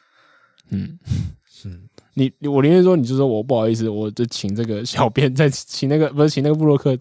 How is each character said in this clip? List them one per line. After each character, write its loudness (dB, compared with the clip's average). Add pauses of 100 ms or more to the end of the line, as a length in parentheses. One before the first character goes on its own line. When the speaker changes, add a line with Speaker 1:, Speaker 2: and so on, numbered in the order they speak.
(680)
Speaker 1:
嗯。 -8 (680)
Speaker 2:
嗯。 -16 (260)
Speaker 1:
你， 0 (160)
我 2
宁 4
愿 6
说， 4
你 0
就 -2
说 2
，“我 0
不 0
好 2
意 2
思， -2
我 -4
就 -2
请 -6
这 -4
个 -6
小 0
编 0
再 2
请 -6
那 2
个， 2
不 0
是， 4
请 -2
那 0
个 2
部 0
落 4
客 0